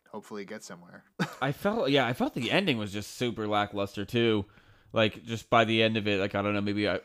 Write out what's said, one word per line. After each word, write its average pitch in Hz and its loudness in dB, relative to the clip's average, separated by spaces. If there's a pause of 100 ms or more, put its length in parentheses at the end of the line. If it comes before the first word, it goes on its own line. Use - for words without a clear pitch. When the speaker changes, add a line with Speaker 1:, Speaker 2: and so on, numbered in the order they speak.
(120)
Speaker 1:
hopefully 104 -12
get 107 -14
somewhere. 87 -18 (200)
<laughs> - -8
Speaker 2:
I 139 0
felt, 202 -2
yeah, 135 4
I 123 -2
felt 269 -4
the 117 -4
ending 147 2
was 107 -6
just 104 -8
super 110 -2
lackluster 104 0
too. 113 2 (460)
Like, 110 2
just 113 -10
by 117 8
the 113 4
end 110 2
of 104 -2
it, 101 2
like, 104 0
I 101 0
don't 104 0
know, 101 0
maybe 104 0
I, 90 0